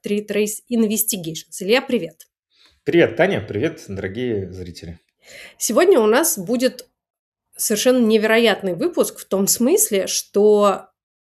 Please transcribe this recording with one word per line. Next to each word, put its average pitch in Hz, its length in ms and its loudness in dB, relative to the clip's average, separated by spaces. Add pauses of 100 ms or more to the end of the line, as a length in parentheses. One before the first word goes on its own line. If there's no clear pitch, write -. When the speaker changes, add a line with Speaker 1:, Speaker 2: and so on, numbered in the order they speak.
Speaker 1:
Three 208 240 -4
Trace 208 360 -4 (100)
Investigations. 202 880 -4
Илья, 220 220 0
привет! 247 440 -6 (560)
Speaker 2:
Привет, 147 340 4
Таня! 160 300 2
Привет, 117 420 -6
дорогие 98 680 -6
зрители! 87 460 -16 (580)
Speaker 1:
Сегодня 311 420 4
у 214 60 2
нас 262 320 2
будет 233 500 -4 (680)
совершенно 247 460 2
невероятный 214 680 2
выпуск 247 460 -2
в - 80 -20
том 196 220 -2
смысле, 233 580 0
что 208 800 2 (420)